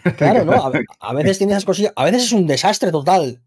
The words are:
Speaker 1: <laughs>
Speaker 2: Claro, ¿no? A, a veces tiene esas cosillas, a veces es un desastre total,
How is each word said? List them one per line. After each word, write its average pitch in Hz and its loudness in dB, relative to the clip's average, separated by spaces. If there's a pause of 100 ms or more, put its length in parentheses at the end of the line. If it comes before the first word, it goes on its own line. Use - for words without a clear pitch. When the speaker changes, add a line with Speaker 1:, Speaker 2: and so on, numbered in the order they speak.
Speaker 1:
<laughs> - -2
Speaker 2:
Claro, 185 4
¿no? 160 0
A, 147 -2 (280)
a 107 -10
veces 175 0
tiene 196 0
esas 196 -2
cosillas, 196 -2
a 127 0
veces 240 0
es 226 -2
un 196 2
desastre 185 0
total, 151 0